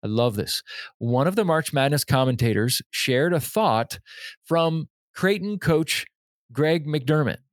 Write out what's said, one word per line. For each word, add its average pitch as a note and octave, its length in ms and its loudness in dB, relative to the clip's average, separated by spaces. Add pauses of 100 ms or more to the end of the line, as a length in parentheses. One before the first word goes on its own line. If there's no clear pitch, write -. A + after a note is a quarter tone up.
I G#2+ 40 -4
love A2 280 2
this. - 280 -4 (360)
One B2 280 0
of F#3+ 80 -2
the G#3+ 100 2
March D#3+ 280 0
Madness C#3+ 300 0
commentators B2 800 2 (100)
shared C#3 420 0
a D#3+ 60 2
thought C3 600 0 (440)
from D#3+ 460 0 (240)
Creighton G3 460 -2
coach D#3+ 460 0 (460)
Greg D3+ 340 0
McDermott D3 540 0 (140)